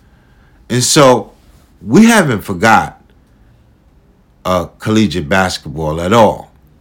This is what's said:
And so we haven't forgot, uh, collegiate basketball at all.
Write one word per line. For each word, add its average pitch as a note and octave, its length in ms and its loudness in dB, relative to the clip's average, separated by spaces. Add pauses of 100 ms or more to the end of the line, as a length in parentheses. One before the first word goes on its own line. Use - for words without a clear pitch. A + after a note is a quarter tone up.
(680)
And B2 160 -2
so C3 480 2 (480)
we C3 240 4
haven't F3+ 380 2
forgot, F#2+ 600 -2 (1400)
uh, F2 220 -2 (120)
collegiate F#2+ 500 -2
basketball D#2+ 720 -4
at F2+ 120 -2
all. A2 400 0 (280)